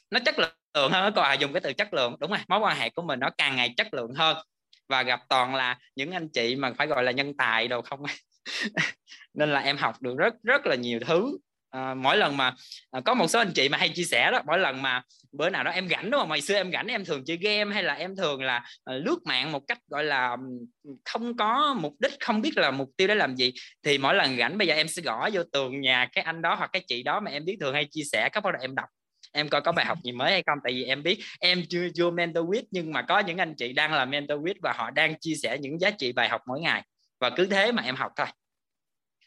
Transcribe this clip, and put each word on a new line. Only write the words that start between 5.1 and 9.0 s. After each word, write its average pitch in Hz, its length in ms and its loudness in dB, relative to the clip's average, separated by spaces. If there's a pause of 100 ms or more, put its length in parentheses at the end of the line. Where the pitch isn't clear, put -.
toàn 131 260 4
là 127 220 0 (180)
những 143 160 -6
anh 165 180 -6
chị 120 260 0
mà 135 220 -2
phải 147 100 0
gọi 135 160 2
là 127 80 4
nhân 143 260 -2
tài 117 300 2
đồ 123 140 -2
không. 139 220 -10 (420)
<laughs> - 520 -2 (360)